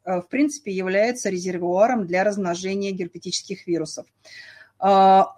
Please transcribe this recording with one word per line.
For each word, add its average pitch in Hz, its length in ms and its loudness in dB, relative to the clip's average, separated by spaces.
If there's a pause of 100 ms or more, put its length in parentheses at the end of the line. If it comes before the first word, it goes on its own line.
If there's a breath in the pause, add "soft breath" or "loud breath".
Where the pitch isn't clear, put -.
а, 185 160 -4
в - 80 -10
принципе, 277 460 -2
является 196 560 0
резервуаром 180 760 0
для 180 180 0
размножения 196 680 -4
герпетических 180 760 -10
вирусов. 160 380 -6 (720 loud breath)
А, 190 600 6